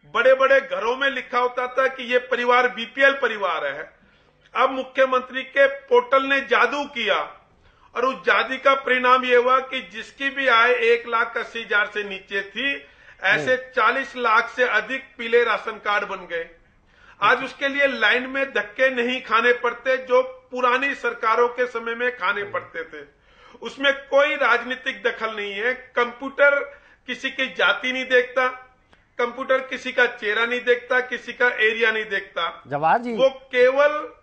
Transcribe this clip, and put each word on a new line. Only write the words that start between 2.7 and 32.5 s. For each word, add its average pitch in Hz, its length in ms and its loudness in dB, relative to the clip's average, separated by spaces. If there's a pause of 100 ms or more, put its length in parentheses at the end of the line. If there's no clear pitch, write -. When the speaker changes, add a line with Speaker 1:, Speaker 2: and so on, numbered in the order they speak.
Speaker 1:
परिवार 202 520 -2
है, 143 280 -8 (640)
अब 254 140 2
मुख्यमंत्री 254 760 -2
के 277 240 2
पोर्टल 262 560 2
ने 269 180 0
जादू 233 420 2
किया 190 580 -4 (540)
और 233 100 -2
उस 226 200 -4
जादू 233 320 2
का 269 160 4
परिणाम 254 520 2
ये 247 100 2
हुआ 254 240 4
कि 254 220 -6
जिसकी 214 480 -8
भी 269 180 -2
आय 233 240 6
एक 233 360 2
लाख 233 300 -2
अस्सी 226 240 -8
हजार 214 320 0
से 208 100 -4
नीचे 196 380 -8
थी, 262 460 -6 (360)
ऐसे 214 300 2
Speaker 2:
हम्म। 254 100 -2 (120)
Speaker 1:
चालीस 247 400 0
लाख 233 340 2
से 247 140 -2
अधिक 214 400 -2 (140)
पीले 233 260 2
राशन 220 280 -2
कार्ड 208 320 -4
बन 196 140 -8
गए। 170 320 -8 (720)
आज 247 220 2
उसके 277 240 -6
लिए 277 200 2
लाइन 240 420 0
में 269 240 -4
धक्के 233 360 0
नहीं 247 320 -2
खाने 233 320 2
पड़ते 254 440 -2
जो 254 240 2
पुरानी 254 760 -2
सरकारों 233 540 0
के 247 180 -2
समय 233 280 -8
में 247 220 -4
खाने 202 260 -4
पड़ते 175 400 -10
थे। 185 240 -16 (540)
उसमें 269 320 -2
कोई 277 420 2
राजनीतिक 247 680 -2
दखल 220 320 -4
नहीं 202 180 -8
है। 226 200 -4
कंप्यूटर 269 840 0 (480)
किसी 254 240 -6
की 262 220 -4
जाति 208 400 0
नहीं 262 120 -4
देखता, 254 580 0 (560)
कंप्यूटर 254 380 -2
किसी 254 340 -6
का 247 140 4
चेहरा 220 400 -2
नहीं 247 160 -4
देखता, 247 380 0
किसी 247 340 -8
का 247 140 2
एरिया 226 440 2
नहीं 214 140 -4
देखता। 180 600 -6